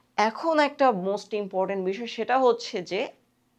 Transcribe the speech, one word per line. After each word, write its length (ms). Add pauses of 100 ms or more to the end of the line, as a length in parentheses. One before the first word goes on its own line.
(160)
এখন 420
একটা 320
most 440
important 500
বিষয়, 220
সেটা 320
হচ্ছে 440
যে 260 (500)